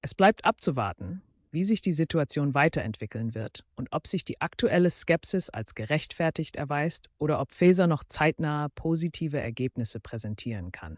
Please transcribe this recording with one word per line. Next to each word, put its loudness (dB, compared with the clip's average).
Es -6
bleibt 6
abzuwarten, 0
wie 0
sich 2
die 0
Situation 0
weiterentwickeln 0
wird -8
und -8
ob -4
sich -4
die -8
aktuelle 2
Skepsis 0
als -8
gerechtfertigt -2
erweist -4
oder 0
ob -4
Faeser 6
noch 2
zeitnah 0
positive -2
Ergebnisse -4
präsentieren -8
kann. -14